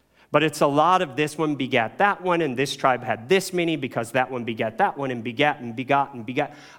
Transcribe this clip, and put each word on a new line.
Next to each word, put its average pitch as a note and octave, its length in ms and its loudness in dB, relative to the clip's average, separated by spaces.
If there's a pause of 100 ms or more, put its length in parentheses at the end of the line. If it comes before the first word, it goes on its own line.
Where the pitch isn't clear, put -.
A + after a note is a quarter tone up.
(340)
But D3 100 6
it's D#3 180 0
a D#3 60 4
lot D#3+ 340 4
of C#3+ 160 -6
this D3+ 200 -2
one D3+ 180 0
begat A#2+ 420 -2
that G3+ 240 2
one, F3 180 0
and C#3 160 -2
this C#3 220 -2
tribe B2 260 2
had A2+ 240 -4
this F#3 240 2
many E3+ 240 0
because C3 360 -4
that B2+ 200 0
one A#2+ 140 -6
begat A2 320 -4
that F3+ 200 2
one, C#3 140 -4
and A#2+ 100 -6
begat B2 380 0
and A#2 160 -10
begot C3+ 380 0
and A#2 120 -12
begot C3 280 -4 (260)